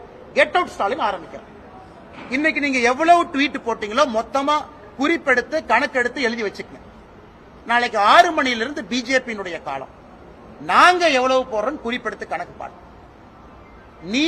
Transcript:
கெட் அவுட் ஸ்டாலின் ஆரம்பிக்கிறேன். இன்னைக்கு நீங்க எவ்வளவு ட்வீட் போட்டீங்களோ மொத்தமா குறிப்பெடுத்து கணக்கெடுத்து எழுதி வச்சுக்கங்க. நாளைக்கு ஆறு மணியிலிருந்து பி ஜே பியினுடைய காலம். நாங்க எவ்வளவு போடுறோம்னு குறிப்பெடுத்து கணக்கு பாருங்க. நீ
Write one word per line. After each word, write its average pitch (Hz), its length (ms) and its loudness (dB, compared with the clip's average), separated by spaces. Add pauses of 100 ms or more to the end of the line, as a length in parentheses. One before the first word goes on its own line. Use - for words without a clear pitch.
(360)
கெட் 294 220 2
அவுட் 359 160 -4
ஸ்டாலின் 247 340 -4
ஆரம்பிக்கிறேன். 170 440 -10 (840)
இன்னைக்கு 302 280 0
நீங்க 262 160 0 (100)
எவ்வளவு 330 320 4 (120)
ட்வீட் 277 320 -2
போட்டீங்களோ 226 380 0 (120)
மொத்தமா 277 400 -2 (420)
குறிப்பெடுத்து 277 580 0 (140)
கணக்கெடுத்து 247 560 0
எழுதி 233 200 -4
வச்சுக்கங்க. - 360 -12 (880)
நாளைக்கு 240 280 0 (160)
ஆறு 349 220 8
மணியிலிருந்து 262 540 -2
பி 240 80 -2 (100)
ஜே 262 180 2
பியினுடைய 196 300 -8 (120)
காலம். 135 240 -8 (800)
நாங்க 339 300 6 (160)
எவ்வளவு 262 240 2 (100)
போடுறோம்னு 220 340 -4
குறிப்பெடுத்து 226 460 -8
கணக்கு 165 280 -8
பாருங்க. - 220 -16 (1300)
நீ 269 160 0